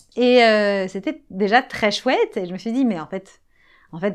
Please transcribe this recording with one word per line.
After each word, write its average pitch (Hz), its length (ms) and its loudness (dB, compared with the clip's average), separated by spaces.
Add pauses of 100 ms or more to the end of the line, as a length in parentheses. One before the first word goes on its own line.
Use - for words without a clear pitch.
(160)
Et, 247 280 4
euh, 208 440 2
c'était 302 420 -8
déjà 202 320 0
très - 300 -2
chouette, 302 440 -2
et 185 120 -6
je 175 40 -12
me 185 60 -10
suis 226 140 -8
dit, 262 120 0
mais 208 160 -2
en 156 60 -10
fait, - 360 -14 (500)
en 165 80 -14
fait, 196 160 -4